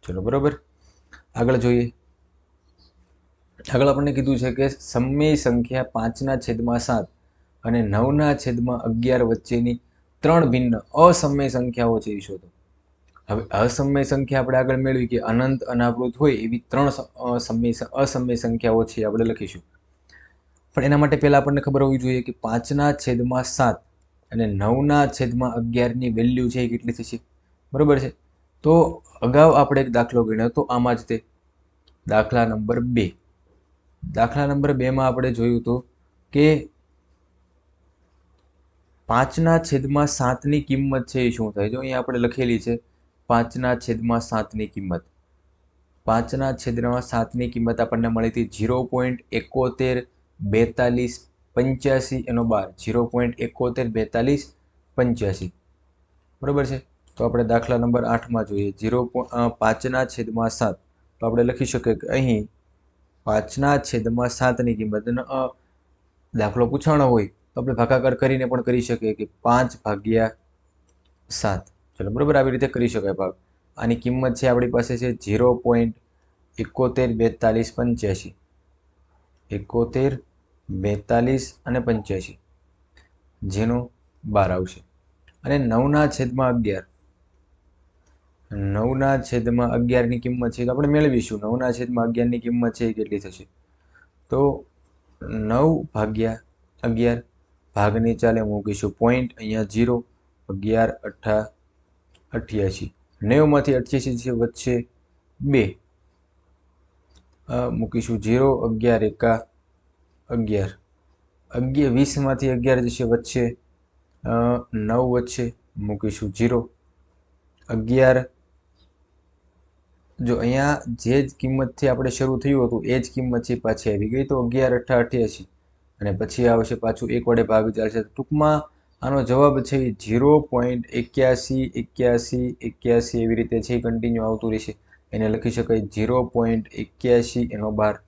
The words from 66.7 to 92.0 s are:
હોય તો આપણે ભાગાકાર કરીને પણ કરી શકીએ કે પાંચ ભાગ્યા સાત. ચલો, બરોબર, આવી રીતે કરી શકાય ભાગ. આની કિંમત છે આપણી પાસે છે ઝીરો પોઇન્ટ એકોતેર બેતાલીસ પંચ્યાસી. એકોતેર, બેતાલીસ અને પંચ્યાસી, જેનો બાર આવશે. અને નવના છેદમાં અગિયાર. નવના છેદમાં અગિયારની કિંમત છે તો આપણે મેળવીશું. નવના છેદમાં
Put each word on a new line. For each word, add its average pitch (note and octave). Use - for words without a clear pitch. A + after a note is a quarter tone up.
હોય A2
તો -
આપણે B2+
ભાગાકાર B2
કરીને C3
પણ B2
કરી B2
શકીએ A2+
કે G#2
પાંચ B2
ભાગ્યા A2
સાત. F#2+
ચલો, G2+
બરોબર, C#3+
આવી C3
રીતે B2+
કરી A#2+
શકાય G2+
ભાગ. F#2
આની A#2
કિંમત B2
છે C3
આપણી B2
પાસે A#2+
છે B2
ઝીરો A#2+
પોઇન્ટ A#2
એકોતેર B2+
બેતાલીસ A2+
પંચ્યાસી. A2
એકોતેર, A#2
બેતાલીસ A#2
અને B2+
પંચ્યાસી, G#2
જેનો A2+
બાર G2+
આવશે. F#2
અને C#3
નવના C#3
છેદમાં C3
અગિયાર. G#2+
નવના A#2+
છેદમાં A#2+
અગિયારની A#2+
કિંમત B2
છે A#2+
તો B2+
આપણે C#3+
મેળવીશું. C3+
નવના B2
છેદમાં A#2+